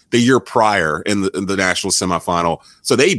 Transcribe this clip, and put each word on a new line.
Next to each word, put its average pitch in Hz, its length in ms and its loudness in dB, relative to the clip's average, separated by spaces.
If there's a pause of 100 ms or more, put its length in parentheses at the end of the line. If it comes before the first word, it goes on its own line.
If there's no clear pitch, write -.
(100)
the 120 80 2
year 123 200 4
prior 98 640 0
in 104 200 -2
the, 95 80 -2
in 95 160 -6
the 98 100 -2
national 92 340 -2
semifinal. 85 680 -2 (240)
So - 120 0
they 147 240 2